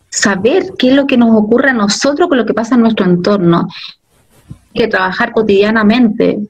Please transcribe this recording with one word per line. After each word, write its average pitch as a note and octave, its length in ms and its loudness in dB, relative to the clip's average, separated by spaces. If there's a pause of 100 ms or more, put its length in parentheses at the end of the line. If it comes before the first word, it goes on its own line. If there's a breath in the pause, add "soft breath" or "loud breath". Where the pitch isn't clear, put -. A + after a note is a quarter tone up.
(100)
saber A3+ 680 -2
qué B3+ 140 0
es C#4 60 4
lo C#4 100 2
que C4+ 100 0
nos A#3 200 4
ocurre A#3 340 2
a B3+ 40 0
nosotros C#4 540 -2
con C#4+ 100 0
lo A3 80 -2
que - 80 -2
pasa A3+ 200 -4
en A#3+ 60 4
nuestro A3 260 2
entorno. F3 640 0 (1040 loud breath)
Que A3+ 160 -2
trabajar F#3+ 420 -4
cotidianamente. G#3+ 1200 2